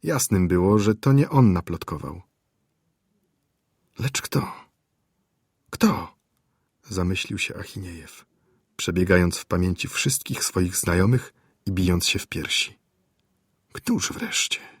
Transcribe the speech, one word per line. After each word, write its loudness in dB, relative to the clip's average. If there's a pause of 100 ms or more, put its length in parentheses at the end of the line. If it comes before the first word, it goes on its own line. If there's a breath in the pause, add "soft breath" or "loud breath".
Jasnym 0
było, 4
że 2
to 2
nie 4
on 6
naplotkował. -6 (1800)
„Lecz -4
kto? -4 (1160)
Kto?”, 0 (760)
zamyślił -4
się -6
Achiniejew, -16 (520)
przebiegając 2
w -14
pamięci -2
wszystkich -4
swoich -2
znajomych 2 (340)
i -4
bijąc 2
się -2
w -10
piersi. -6 (920)
„Któż -4
wreszcie? -4 (200)